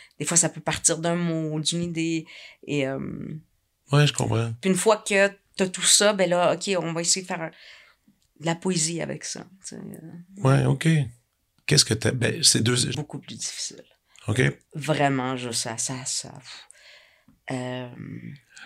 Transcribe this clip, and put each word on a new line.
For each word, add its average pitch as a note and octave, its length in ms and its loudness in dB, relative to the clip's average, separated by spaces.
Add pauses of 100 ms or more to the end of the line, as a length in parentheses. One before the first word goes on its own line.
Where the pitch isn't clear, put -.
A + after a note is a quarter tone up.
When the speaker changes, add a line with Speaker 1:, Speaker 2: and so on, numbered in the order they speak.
(200)
Speaker 1:
des D3+ 40 -4
fois, D#3+ 120 0
ça E3 120 2
peut D#3+ 120 -12
partir D#3+ 380 0
d'un E3+ 180 0
mot, D#3+ 420 -2
d'une E3 240 -2
idée. E3 440 -2 (400)
Et, C#3+ 200 0
euh, C3+ 120 -4 (920)
Speaker 2:
Ouais, D3 160 6
je C3+ 60 2
comprends. A#2 480 0
Speaker 1:
puis F#3+ 100 2
une F#3 60 4
fois G#3+ 220 6
que G3+ 320 4 (260)
t'as F#3+ 120 2
tout - 140 -10
ça, - 300 6
ben F#3+ 180 4
là, F3 240 4
OK, F3 160 -4 (100)
on E3 120 -2
va D#3+ 80 -2
essayer F3 220 0
de F#3 40 -12
faire E3+ 160 -4
un, D#3+ 80 -6 (880)
de D3+ 60 -4
la E3 80 2
poésie E3+ 480 0
avec D3 220 -6
ça, - 160 -8 (260)
tu - 80 -14
sais, - 20 -12
euh. F3 720 -14
Speaker 2:
Ouais, C3+ 160 6
OK. C3+ 220 2 (800)
Qu'est-ce - 180 4
que A2 100 0
t'as... - 180 0
Ben, B2 300 -2
c'est A#2+ 200 2
deux B2 140 2 (180)
Speaker 1:
Beaucoup D3 240 -10
plus - 180 -16
difficile. - 460 -10 (460)
Speaker 2:
OK. A2+ 120 2 (340)
Speaker 1:
Vraiment, C#3 600 0
je, B2 140 -6
ça, A#2 260 -4
ça, C3 200 -4 (100)
ça, - 240 -6
pff. - 380 -18 (840)
Euh, B2+ 380 -6 (760)